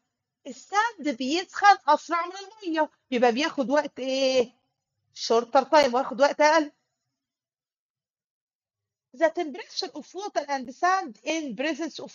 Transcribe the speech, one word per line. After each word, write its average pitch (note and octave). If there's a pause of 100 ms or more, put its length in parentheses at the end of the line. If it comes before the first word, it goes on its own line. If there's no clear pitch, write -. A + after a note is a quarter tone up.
(480)
الساند F#4
بيسخن F4+ (100)
أسرع D#4
من F4
المَيّة، F#4+ (220)
يبقى B3
بياخد C4+
وقت D4
إيه؟ C4 (640)
shorter A#3+
time، C#4
واخد B3
وقت C#4+
أقل. D4+ (2500)
The D#4
temperature F4
of D4 (100)
water F4+
and C4
sand F4+
in D#4
presence D4
of -